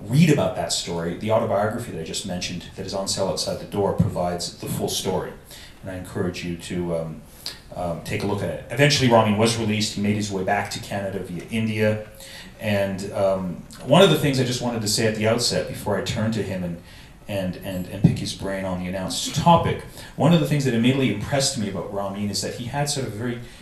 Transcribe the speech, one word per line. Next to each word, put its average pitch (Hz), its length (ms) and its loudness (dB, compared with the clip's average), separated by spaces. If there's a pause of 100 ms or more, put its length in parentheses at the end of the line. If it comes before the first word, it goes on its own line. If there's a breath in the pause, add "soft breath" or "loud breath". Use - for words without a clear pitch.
read 147 260 6
about - 240 2
that - 180 -4
story, 85 440 -4
the 107 140 -4
autobiography 110 600 0
that 82 100 -8
I - 20 -8
just 90 220 -6
mentioned 90 400 -6 (100)
that 95 100 -10
is - 80 -6
on 98 140 -4
sale 98 200 0
outside 90 320 -4
the 85 60 -10
door 98 280 0
provides - 640 0
the - 100 -8
full 98 220 -2
story. - 420 -2 (520 loud breath)
And 98 80 -10
I 92 40 -10
encourage 90 480 -6
you 85 140 -4
to, 87 400 -4
um, 80 240 -6 (540 loud breath)
um, 85 280 -4
take 104 200 -4
a - 20 -2
look 101 160 -2
at 87 80 -2
it. - 220 -8
Eventually, 131 400 4
Ramin 104 260 8
was 113 200 4
released. 107 360 0
He 101 80 -4
made 101 140 2
his 101 160 -2
way 92 120 -2
back 101 280 0
to - 80 -6
Canada 98 400 -6
via 87 320 -8
India. 107 560 0 (520 loud breath)
And, 98 540 0
um, 95 500 0 (220)
one 151 160 10
of 190 80 10
the 147 80 6
things 135 220 2
I 127 40 4
just - 200 -2
wanted 117 180 -2
to 104 60 -2
say 113 180 2
at 104 100 2
the 107 120 0
outset 104 400 2
before - 280 -4
I 92 60 -2
turn 110 300 0
to 104 100 -2
him 92 220 -4
and, 85 180 -6 (460 loud breath)
and, 95 300 -4
and, 92 300 -6
and 101 140 -6
pick - 160 6
his 98 160 -6
brain 95 320 -6
on 90 140 -4
the 90 80 -6
announced - 480 -6
topic, - 480 4 (320 loud breath)
one 160 180 4
of 165 60 6
the 143 80 0
things 143 180 0
that 120 80 2
immediately 123 400 2
impressed 117 460 -2
me 98 100 -2
about 90 240 -6
Ramin 101 380 -4
is - 100 -4
that 95 140 -6
he 123 100 -8
had 143 240 -2
sort 127 160 -2
of 101 80 -6
a 104 40 -10
very 120 220 -4 (220 loud breath)